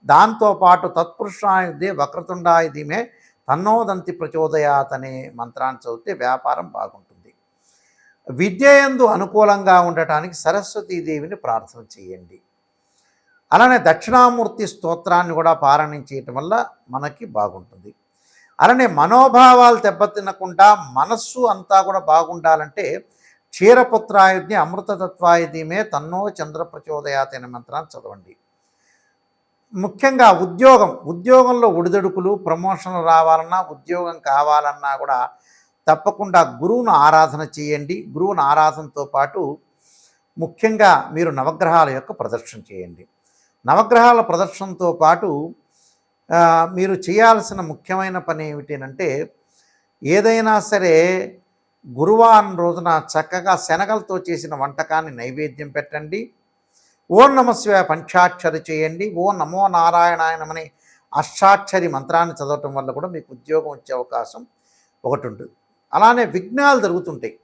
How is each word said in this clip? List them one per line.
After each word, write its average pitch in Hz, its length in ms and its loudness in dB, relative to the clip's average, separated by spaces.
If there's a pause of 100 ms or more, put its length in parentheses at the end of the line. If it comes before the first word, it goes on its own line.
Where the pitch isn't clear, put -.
దాంతోపాటు 190 800 2 (120)
"తత్పురుషాయ 185 720 -4
దే 170 180 -8
వక్రతుండాయ 165 760 -2
ధీమే 151 420 -10 (420)
తన్నోదంతి 190 600 -2
ప్రచోదయాత్" 156 800 -2
అనే 131 420 -14
మంత్రాన్ని 123 440 -10
చదివితే 117 340 -12
వ్యాపారం 127 560 -4
బాగుంటుంది. - 680 -16 (960)
విద్య 202 480 2
యందు 269 240 0
అనుకూలంగా 196 760 2
ఉండటానికి 165 540 -4
సరస్వతీదేవిని 170 1040 -8
ప్రార్థన 113 440 -8
చేయండి. 92 600 -20 (1120)
అలానే 240 300 6
దక్షిణామూర్తి 233 840 2
స్తోత్రాన్ని 170 680 -4
కూడా 165 180 0
పారాయణం 147 600 0
చేయటం 131 220 -14
వల్ల 180 320 -4 (240)
మనకి 143 360 -12
బాగుంటుంది. 95 680 -10 (680)
అలానే 247 260 4
మనోభావాలు 240 880 6
దెబ్బతినకుండా 196 1000 2
మనస్సు 180 720 -4
అంతా 190 360 0
కూడా 190 160 -4
బాగుండాలంటే, 160 1000 -2 (520)
"క్షీరపుత్రాయుధి 214 1040 2
అమృతతత్వాయుధి 175 1080 -2
మే 175 200 -6
తన్నో 180 460 -8
చంద్ర 156 340 -12
ప్రచోదయాత్" 143 720 -8
అనే 123 120 -16
మంత్రాన్ని 123 540 -16
చదవండి. 98 360 -20 (1400)
ముఖ్యంగా 214 560 2
ఉద్యోగం, 185 760 4
ఉద్యోగంలో 240 640 2
ఒడిదుడుకులు, 190 680 -2
ప్రమోషన్లు 180 680 -6
రావాలన్నా, 165 560 2 (100)
ఉద్యోగం 170 560 -8
కావాలన్నా 143 680 -2
కూడా 131 340 -4 (580)
తప్పకుండా 185 520 0
గురువును 180 520 -2
ఆరాధన 156 540 4 (120)
చేయండి. 147 500 -8
గురువును 170 340 -4
ఆరాధనతో 151 600 0
పాటు 143 540 -6 (800)
ముఖ్యంగా 175 760 2
మీరు 160 180 -2
నవగ్రహాల 160 600 0
యొక్క 131 220 -10
ప్రదర్శన 113 480 -12 (120)
చేయండి. 87 340 -18 (600)
నవగ్రహాల 233 540 4
ప్రదర్శనతో 180 720 -4
పాటు, 160 600 -2 (800)
ఆ, 170 380 2
మీరు 185 220 -4
చేయాల్సిన 202 640 0
ముఖ్యమైన 185 580 -8
పని 156 300 -8
ఏమిటి 147 260 -12
అంటే, 139 600 -8 (680)
ఏదైనా 214 560 2
సరే 185 340 0 (1040)
గురువారం 208 580 4
రోజున 170 500 -2
చక్కగా 180 500 -2
శనగలతో 196 600 -4
చేసిన 156 360 -10
వంటకాన్ని 147 640 -6
నైవేద్యం 135 520 -12
పెట్టండి. 151 640 -12 (800)
"ఓం 262 260 6
నమ 247 160 2
శివాయ" 196 300 0
పంచాక్షరి 165 880 -2
చేయండి. 165 480 -6
"ఓం 190 200 -2
నమో 180 300 -2
నారాయణాయ 170 680 2
నమః" 156 140 -14
అనే 160 200 -12 (440)
అష్టాక్షరి 196 760 0
మంత్రాన్ని 156 460 -4
చదవటం 143 400 -8
వల్ల 135 160 -8
కూడా 147 180 -10
మీకు 160 240 -16
ఉద్యోగం 156 380 -6
వచ్చే 135 240 -14
అవకాశం 123 520 -10 (580)
ఒకటి 127 220 -6
ఉంటుంది. 104 240 -16 (440)
అలానే 226 300 2
విఘ్నాలు 226 560 -2
జరుగుతుంటాయి. 175 640 -6